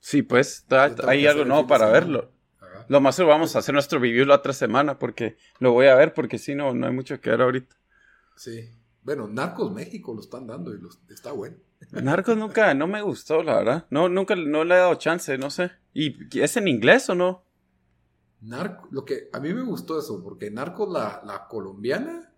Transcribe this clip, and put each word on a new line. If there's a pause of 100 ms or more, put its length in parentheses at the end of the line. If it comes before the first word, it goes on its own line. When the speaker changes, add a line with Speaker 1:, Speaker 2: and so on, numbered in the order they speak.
Speaker 1:
Sí,
pues,
ta-,
Speaker 2:
Yo
tengo
Speaker 1:
hay
Speaker 2:
que
Speaker 1:
algo
Speaker 2:
hacer
el
Speaker 1:
nuevo
Speaker 2:
fin
de
Speaker 1:
para
Speaker 2:
semana.
Speaker 1:
verlo. (280)
Speaker 2:
Ajá.
Speaker 1:
Lo
más
seguro
vamos
a
hacer
nuestro
review
la
otra
semana
porque (220)
lo
voy
a
ver
porque
si
no,
no
hay
mucho
que
ver
ahorita. (580)
Speaker 2:
Sí. (320)
Bueno,
Narcos
México
lo
están
dando
y
los, (100)
está
bueno. (360)
Speaker 1:
Narcos
nunca,
no
me
gustó,
la
verdad.
No,
nunca,
no
le
he
dado
chance,
no
sé. (220)
¿Y
es
en
inglés
o
no? (1000)
Speaker 2:
Narco-,
lo
que,
a
mí
me
gustó
eso,
porque
Narcos,
la,
la
colombiana,